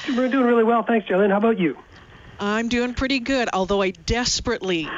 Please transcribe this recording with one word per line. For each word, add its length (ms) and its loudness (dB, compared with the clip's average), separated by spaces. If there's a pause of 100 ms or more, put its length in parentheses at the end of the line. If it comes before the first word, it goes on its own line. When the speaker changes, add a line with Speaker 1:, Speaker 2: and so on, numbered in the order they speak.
(160)
Speaker 1:
We're 140 2
doing 160 2
really 180 4
well. 200 2
Thanks, 260 0
Jillian. 220 4
How 60 2
about 220 2
you? 180 0 (600)
Speaker 2:
I'm 300 -2
doing 240 0
pretty 240 -2
good, 340 -2
although 300 0
I 80 0
desperately 960 -2 (100)